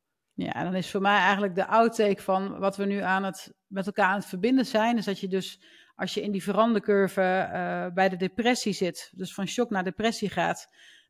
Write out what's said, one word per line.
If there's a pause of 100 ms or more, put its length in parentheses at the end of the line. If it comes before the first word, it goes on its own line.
(340)
Ja,
en
dan
is
voor
mij
eigenlijk
de
outtake
van
wat
we
nu
aan
het, (140)
met
elkaar
aan
het
verbinden
zijn,
is
dat
je
dus, (340)
als
je
in
die
verandercurve,
eh,
bij
de
depressie
zit,
dus
van
shock
naar
depressie
gaat, (400)